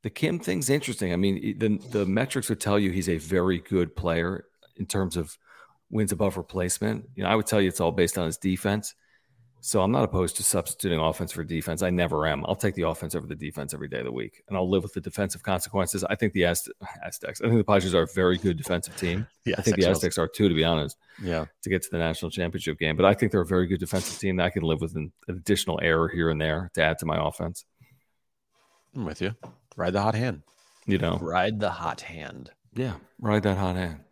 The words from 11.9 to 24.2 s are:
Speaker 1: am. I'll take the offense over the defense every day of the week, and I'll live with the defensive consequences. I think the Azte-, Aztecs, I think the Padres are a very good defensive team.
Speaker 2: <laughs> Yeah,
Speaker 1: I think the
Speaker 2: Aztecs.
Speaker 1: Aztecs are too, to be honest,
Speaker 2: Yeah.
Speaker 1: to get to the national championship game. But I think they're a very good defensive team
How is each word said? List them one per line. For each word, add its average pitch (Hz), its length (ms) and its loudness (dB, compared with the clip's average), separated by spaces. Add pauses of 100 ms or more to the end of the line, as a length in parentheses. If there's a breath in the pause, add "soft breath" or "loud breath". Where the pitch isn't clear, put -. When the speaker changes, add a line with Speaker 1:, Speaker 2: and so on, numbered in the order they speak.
Speaker 1:
am. 71 180 0
I'll 98 100 0
take 98 200 -2
the 87 80 -2
offense 80 320 -4
over 80 100 -4
the 76 80 -10
defense 73 400 -8
every 71 140 -10
day 67 100 -8
of 62 80 -6
the 62 60 -6
week, 58 360 -10
and 98 80 -6
I'll 92 140 0
live 92 140 4
with - 100 -10
the 90 80 -6
defensive 95 400 -4
consequences. 95 600 -2
I 98 100 -2
think 107 200 0
the 90 100 2
Azte-, 87 260 2 (340)
Aztecs, - 380 -10
I - 40 -2
think 117 120 6
the 104 60 6
Padres 95 320 4
are 82 80 6
a 78 100 0
very 90 240 4
good 90 200 0
defensive 87 400 -4
team. 92 280 -2 (100)
Speaker 2:
<laughs> - 100 -20
Yeah, 117 120 0
Speaker 1:
I - 60 -6
think 101 140 4
the 92 100 6
Speaker 2:
Aztecs. 98 100 4
Speaker 1:
Aztecs - 220 0
are 82 80 2
too, 104 220 4
to 85 60 4
be 80 80 4
honest, 78 340 0 (220 loud breath)
Speaker 2:
Yeah. 82 260 -2 (180)
Speaker 1:
to 98 80 -6
get 95 100 0
to - 100 -10
the 87 60 -4
national 82 320 -2
championship 82 480 -4
game. 78 180 0
But 92 120 4
I 104 80 8
think 110 160 0
they're 98 100 2
a 82 40 0
very 92 200 2
good 87 140 0
defensive - 400 -4
team 95 160 -2